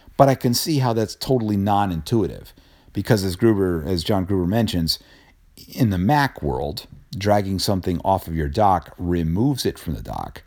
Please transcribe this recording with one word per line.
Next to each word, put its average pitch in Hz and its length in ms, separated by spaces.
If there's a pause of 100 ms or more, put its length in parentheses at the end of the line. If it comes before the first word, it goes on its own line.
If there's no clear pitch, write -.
(160)
but 135 140
I 127 60
can 123 180
see 147 260
how 123 140
that's 110 220
totally 110 420
non-intuitive 98 960 (400)
because 101 320
as 87 100
Gruber, 92 500
as 87 180
John 98 200
Gruber 92 240
mentions, 92 520 (760)
in 113 160
the 92 80
Mac 135 440
world, 71 460 (300)
dragging 98 420
something 92 460
off 95 220
of 82 80
your 76 120
dock 92 500
removes 87 680
it 95 120
from 76 180
the 52 60
dock, 50 460